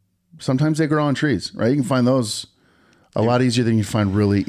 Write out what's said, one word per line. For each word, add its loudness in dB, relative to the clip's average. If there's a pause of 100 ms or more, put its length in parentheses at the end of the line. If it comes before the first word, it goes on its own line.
(400)
sometimes 0
they 0
grow 0
on 0
trees, -2
right? 0
You 2
can 0
find 0
those -2 (680)
a 0
lot 2
easier 2
than 2
you 0
find 0
really 2